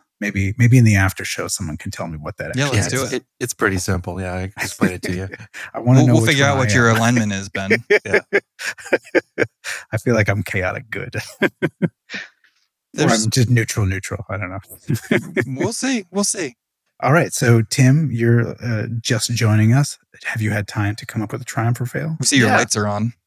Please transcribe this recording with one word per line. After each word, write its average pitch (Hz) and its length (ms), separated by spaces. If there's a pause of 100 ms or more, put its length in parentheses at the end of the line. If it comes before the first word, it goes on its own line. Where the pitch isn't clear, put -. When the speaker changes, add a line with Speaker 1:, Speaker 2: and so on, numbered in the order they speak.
(200)
Speaker 1:
maybe, 98 380
maybe 120 200
in 120 60
the 107 140
after 95 260
show, 87 240
someone 80 300
can - 120
tell 95 180
me 80 100
what 76 200
that - 180
Speaker 2:
Yeah, 135 100
Speaker 1:
actually 127 160
Speaker 2:
let's - 120
Speaker 1:
is. 127 60
Speaker 2:
do 135 60
Speaker 3:
It's, 127 80
Speaker 2:
it. 127 80
Speaker 3:
it, - 40 (140)
it's 123 140
pretty 98 240
simple. 90 420
Yeah, 90 160
I 92 120
can - 160
explain - 280
it 90 120
to 92 120
you. 95 140 (220)
Speaker 1:
<laughs> - 220
I 120 60
wanna 123 200
Speaker 2:
We'll, 127 80
Speaker 1:
know 120 80
Speaker 2:
we'll 117 80
Speaker 1:
which 113 80
Speaker 2:
figure 139 120
Speaker 1:
one 139 80
Speaker 2:
out - 60
Speaker 1:
I - 20
Speaker 2:
what 113 140
your 120 160
Speaker 1:
am. 110 80
Speaker 2:
alignment 113 340
is, 98 160
Ben. 98 240 (180)
Speaker 1:
<laughs> - 160
Speaker 3:
Yeah. 101 140 (1700)
Speaker 1:
I 110 40
feel 123 160
like 107 140
I'm 101 160
chaotic 95 460
good. 98 260 (260)
<laughs> - 40 (1500)
Or 156 120
Speaker 2:
There's 175 180
Speaker 1:
I'm 110 60
just 120 180
neutral, 113 380
neutral. 95 420
I 98 80
don't 92 140
know. - 840 (140)
<laughs> - 0
Speaker 2:
We'll 156 260
see. 247 380
We'll 202 120
see. 170 340 (440)
Speaker 1:
All 123 100
right. 143 220
So, 117 300
Tim, 135 480
you're, 117 380 (140)
uh, 113 220 (160)
just 120 320
joining 107 400
us. 143 240 (280)
Have 113 180
you 107 80
had 104 160
time 104 300
to - 100
come 113 160
up 104 80
with 120 100
a - 40
triumph 117 360
or 123 60
fail? 160 320
Speaker 2:
We 131 80
see 143 100
your 117 120
Speaker 3:
Yeah. 185 80
Speaker 2:
lights 120 200
are 104 100
on. 104 260 (140)